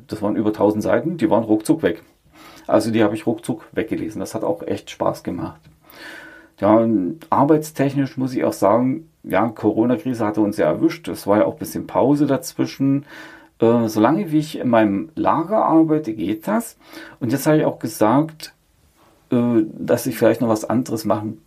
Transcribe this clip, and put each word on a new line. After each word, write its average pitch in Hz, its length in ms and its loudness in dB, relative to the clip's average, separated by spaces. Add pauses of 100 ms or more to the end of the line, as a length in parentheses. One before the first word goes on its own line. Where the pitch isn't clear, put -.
das - 140 -10
waren 101 140 -2
über 107 180 0
tausend 104 300 2
Seiten, 120 340 0
die 113 120 0
waren 110 140 2
ruckzuck 107 400 0
weg. - 200 -2 (640)
Also 107 240 2
die 110 120 2
habe 104 120 0
ich 107 100 -10
ruckzuck - 480 -4
weggelesen. - 460 -6
Das - 160 -8
hat - 80 -8
auch - 200 -4
echt - 280 -8
Spaß 98 320 -4
gemacht. 90 360 -8 (1000)
Ja, 107 160 4
und 104 440 2 (100)
arbeitstechnisch 139 880 0
muss 131 180 -4
ich 156 80 -2
auch - 100 0
sagen, 131 560 2 (140)
ja, 98 240 0
Corona-Krise 113 800 0
hatte 107 160 -2
uns 104 160 0
ja 95 80 2
erwischt. 160 420 0
Es 85 180 -10
war 101 120 2
ja 104 80 4
auch - 80 -2
ein - 60 -16
bisschen - 280 -8
Pause 143 400 2
dazwischen. 135 800 -2 (540)
Äh, 117 280 4
solange 139 440 2
wie 151 80 2
ich - 200 -6
in 127 100 -2
meinem 104 460 2
Lager 151 500 0
arbeite, 156 480 2
geht - 340 -6
das. 220 300 -4 (420)
Und 113 120 -4
jetzt 135 160 -2
habe 156 100 6
ich 151 80 2
auch - 140 -2
gesagt, - 720 0 (800)
äh, 120 320 2 (140)
dass - 280 0
ich 123 120 -4
vielleicht 117 240 2
noch 117 80 0
was 110 160 -2
anderes 117 400 -2
machen 107 400 -4